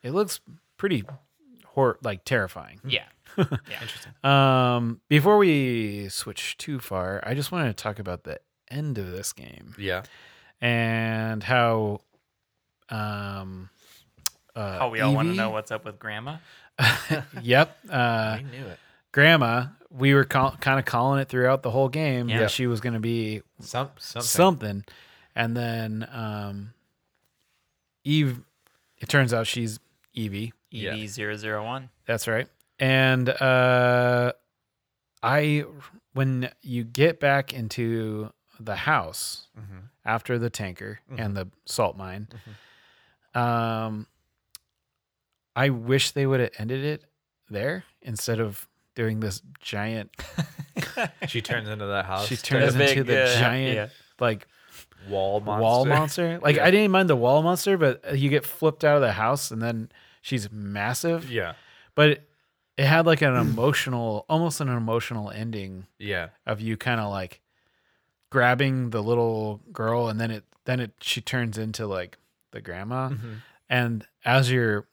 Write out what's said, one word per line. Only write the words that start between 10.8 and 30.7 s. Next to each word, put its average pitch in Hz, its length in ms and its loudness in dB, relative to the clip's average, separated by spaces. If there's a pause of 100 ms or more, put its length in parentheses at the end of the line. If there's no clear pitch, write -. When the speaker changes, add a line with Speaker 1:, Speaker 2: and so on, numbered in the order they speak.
Speaker 1:
how, 113 580 2 (880)
um, 98 800 -8 (840)
uh, 107 240 -6
Speaker 2:
How 127 100 -2
we 110 120 -4
all 123 140 4
wanna 113 160 2
Speaker 1:
Evie - 80 -2
Speaker 2:
know 110 120 -2
what's 107 200 -6
up 110 140 -6
with 101 140 -12
Grandma. 113 380 -10 (420)
Speaker 1:
<laughs> - 640 -2
Yep. 123 360 4 (120)
Uh, 113 480 0
Speaker 3:
We 135 60 -12 (140)
knew 131 80 -12
it. 87 120 -14 (340)
Speaker 1:
Grandma, 135 540 6 (240)
we 139 240 4
were 139 100 6
call-, 135 360 2
kinda 135 220 2
calling 135 380 2
it 135 80 -4
throughout 127 340 2
the 123 80 -2
whole 135 180 2
game 131 400 -2
Speaker 2:
Yeah. 113 100 0
Speaker 1:
that 113 60 4
Speaker 3:
Yep. 104 60 2
Speaker 1:
she 127 160 -2
was 117 140 -2
gonna 117 200 -2
be 110 420 -2 (180)
Speaker 3:
Some-, 139 380 -6
something. - 280 -10
Speaker 1:
something. 110 580 2 (500)
And 117 220 -2
then, 113 560 -4
um, 104 600 -8 (1300)
Eve, 143 360 2 (580)
it 117 100 -12
turns 127 260 4
out 113 120 0
she's 113 320 -4 (360)
Evie. 110 380 -6 (180)